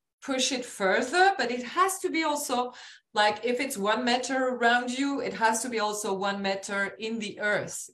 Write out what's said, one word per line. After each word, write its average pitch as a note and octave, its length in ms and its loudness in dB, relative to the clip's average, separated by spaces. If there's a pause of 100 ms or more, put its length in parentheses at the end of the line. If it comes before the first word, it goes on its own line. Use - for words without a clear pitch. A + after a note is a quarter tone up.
(220)
push C4 300 0
it B3 140 -4
further. B3+ 720 4
But A#3+ 120 0
it B3 120 -4
has F#4+ 380 0
to F#4 100 -2
be D#4+ 140 0
also, C#4 500 -2 (400)
like, G#3+ 280 4
if B3 160 0
it's C4+ 200 -4
one A3 260 0
meter B3+ 440 0
around A#3+ 420 2
you, C#4 320 -2
it A#3 100 -4
has A3+ 300 2
to B3+ 80 -6
be A3 100 -2
also G#3 320 -2
one G3 300 -2
meter G3 560 -2
in A3+ 200 -6
the G#3 220 -8
earth. G#3 540 -2